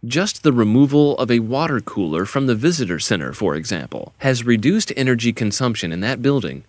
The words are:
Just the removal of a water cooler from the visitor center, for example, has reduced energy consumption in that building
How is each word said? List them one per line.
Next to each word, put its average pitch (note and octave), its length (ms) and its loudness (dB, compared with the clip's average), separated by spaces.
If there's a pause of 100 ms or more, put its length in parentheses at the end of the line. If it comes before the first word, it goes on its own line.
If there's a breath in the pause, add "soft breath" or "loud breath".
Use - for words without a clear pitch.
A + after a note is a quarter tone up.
Just C#3+ 400 -2
the D3+ 80 4
removal C3 680 4
of B2 120 0
a A#2+ 80 4
water C3 400 -2
cooler F2+ 460 -2
from C3+ 220 -2
the B2 80 2
visitor A#2+ 440 0
center, D2+ 320 -2
for D#2 240 -2
example, D#2+ 600 -8
has B2+ 260 0
reduced A#2+ 540 2
energy A#2+ 340 0
consumption G#2+ 640 -2
in F2 80 -4
that A#2+ 200 -4
building A2 480 -2